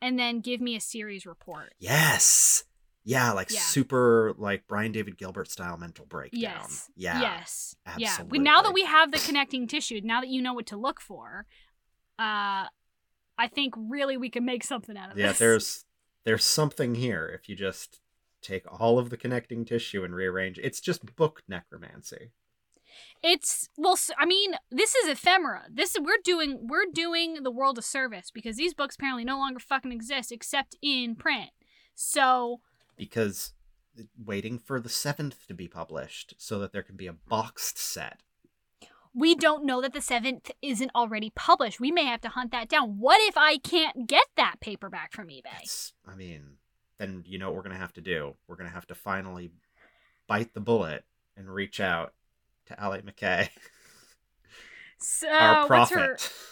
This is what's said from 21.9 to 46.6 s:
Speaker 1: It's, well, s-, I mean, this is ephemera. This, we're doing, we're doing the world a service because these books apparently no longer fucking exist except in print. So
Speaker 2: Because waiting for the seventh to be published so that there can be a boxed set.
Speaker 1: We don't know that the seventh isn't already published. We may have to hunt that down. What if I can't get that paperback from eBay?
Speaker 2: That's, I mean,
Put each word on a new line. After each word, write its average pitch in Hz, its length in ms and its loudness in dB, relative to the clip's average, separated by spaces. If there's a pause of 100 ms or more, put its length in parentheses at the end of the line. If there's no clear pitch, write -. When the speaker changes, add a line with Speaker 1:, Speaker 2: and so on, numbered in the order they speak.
Speaker 1:
It's, - 560 0
well, 359 160 4
s-, - 240 -2
I 285 80 2
mean, 381 280 2 (180)
this 320 240 2
is 453 140 4
ephemera. 294 600 2
This, 330 320 -2
we're 349 220 2
doing, 302 440 0
we're 339 240 0
doing 330 520 -2
the 254 80 -2
world 262 260 2
a 220 40 -8
service 247 500 -6
because 220 260 -8
these 330 160 0
books 269 220 -4
apparently 254 300 -4
no 269 120 -2
longer 269 220 -4
fucking 262 320 -4
exist 233 400 -6
except 277 500 -6
in 254 340 -2
print. 247 340 -2 (460)
So 254 680 2 (340)
Speaker 2:
Because - 580 -4 (680)
waiting 110 360 -6
for 131 200 -6
the 117 100 -10
seventh 143 580 -6
to - 80 -14
be 87 120 -12
published - 680 -12
so 104 220 -8
that 98 120 -6
there 98 120 -6
can 95 120 -20
be 95 120 -12
a 87 60 -12
boxed - 640 -4
set. - 420 -10 (920)
Speaker 1:
We 320 200 6
don't 302 320 2
know 254 160 0
that 262 120 -4
the 277 80 -8
seventh 247 500 -4 (100)
isn't 262 320 -2
already 220 380 -2
published. 294 480 2
We 262 120 0
may 339 140 2
have 233 160 -4
to 226 80 -8
hunt 247 220 -6
that 233 180 -4
down. 233 300 2
What 302 280 8
if 381 80 -2
I 302 220 6
can't 311 500 0
get 339 180 6 (100)
that 214 260 2
paperback 175 500 -12
from 190 180 -16
eBay? 135 120 -20 (120)
Speaker 2:
That's, - 400 -10 (140)
I 87 80 -20
mean, 78 420 -16 (420)